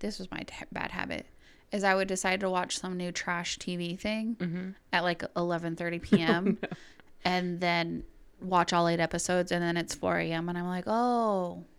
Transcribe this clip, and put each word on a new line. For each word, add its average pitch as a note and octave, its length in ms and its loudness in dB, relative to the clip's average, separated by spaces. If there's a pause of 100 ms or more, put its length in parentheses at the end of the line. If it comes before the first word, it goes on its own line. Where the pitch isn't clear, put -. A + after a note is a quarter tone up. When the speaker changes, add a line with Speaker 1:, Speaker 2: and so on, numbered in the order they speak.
Speaker 1:
this G#3 180 -6
was F#3 140 -10
my - 80 -6
t-, - 320 -10
bad - 180 -4
habit, - 360 -6 (440)
is G3+ 140 0
I F#3+ 100 6
would F#3+ 140 2
decide F#3+ 320 0
to F#3+ 100 0
watch F3+ 260 0
some F#3 200 -6
new F3 160 -4
trash F3 460 -4
T F3+ 180 -4
V F3 180 -2
thing A3 460 -2
Speaker 2:
Mm-hmm. F3+ 280 -4 (240)
Speaker 1:
at, F3 120 2
like, F3 180 0 (140)
eleven E3+ 400 0
thirty E3+ 240 -4
P - 200 6
M, F3 400 2
Speaker 2:
<laughs> - 20 -6
Oh, F#3 40 -6
no. - 100 -10 (480)
Speaker 1:
and F3+ 360 0
then E3+ 420 0 (380)
watch F3+ 320 2
all E3+ 160 6
eight E3+ 120 4
episodes, F3+ 520 2
and F3 100 2
then E3+ 140 2
it's E3+ 180 -4
four F3 240 0
A E3 140 0
M, E3 160 -2
and F3 100 -4
I'm F3 80 -4
like, F3+ 220 -2
"Oh, G#3+ 760 2 (140)